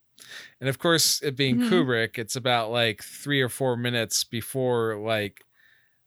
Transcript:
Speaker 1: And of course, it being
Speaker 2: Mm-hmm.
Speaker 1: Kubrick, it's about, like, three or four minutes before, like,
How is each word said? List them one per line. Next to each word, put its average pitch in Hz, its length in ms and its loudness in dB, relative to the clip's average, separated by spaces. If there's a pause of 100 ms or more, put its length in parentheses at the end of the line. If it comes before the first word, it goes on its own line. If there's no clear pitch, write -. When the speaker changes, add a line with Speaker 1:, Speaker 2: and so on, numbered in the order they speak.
(600)
Speaker 1:
And 127 100 -4
of 131 100 -4
course, - 420 2
it 139 140 -2
being 127 220 2
Speaker 2:
Mm-hmm. 233 160 2
Speaker 1:
Kubrick, 120 440 2
it's 113 200 -6
about, 117 340 0
like, 117 320 0
three 143 380 -2
or 123 80 2
four 127 280 -2
minutes 120 460 -2
before, 120 720 -2
like, 107 460 -4 (640)